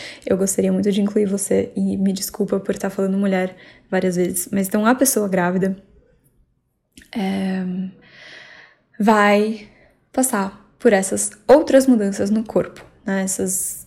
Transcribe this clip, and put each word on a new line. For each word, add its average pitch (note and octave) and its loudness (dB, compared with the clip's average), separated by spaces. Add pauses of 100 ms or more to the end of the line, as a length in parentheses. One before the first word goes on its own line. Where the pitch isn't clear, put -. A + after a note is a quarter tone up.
(260)
eu F#3+ 2
gostaria F#3+ 0
muito G3 0
de G3 0
incluir G#3 0
você G3 -2
e G3 -2
me G3 0
desculpa F#3+ -4
por F#3+ -4
tá G3 -4
falando G3 -2
mulher F#3+ -2 (340)
várias F#3 0
vezes. F3+ -2
Mas G3 -2
então, G#3+ -2
a A#3 4
pessoa A#3+ 0
grávida, F#3 0 (1400)
é, F#3+ -2 (1300)
vai G#3 2 (440)
passar G#3+ -4 (180)
por A#3 4
essas G3 -2 (180)
outras C4 6
mudanças G3+ 2
no A3 0
corpo, - -4 (200)
né? G3 -2
Essas F#3+ -6